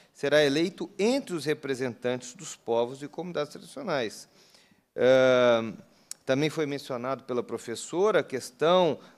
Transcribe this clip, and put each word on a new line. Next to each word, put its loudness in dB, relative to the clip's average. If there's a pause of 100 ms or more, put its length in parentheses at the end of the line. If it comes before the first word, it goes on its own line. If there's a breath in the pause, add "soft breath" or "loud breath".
(120)
será 2
eleito 0
entre -2
os -8
representantes -4
dos -16
povos -2
e -12
comunidades -8
tradicionais. -6 (680 soft breath)
Ahn, 4 (520 loud breath)
também 2
foi -4
mencionado -8
pela -4
professora -2
a 2
questão 0 (200 loud breath)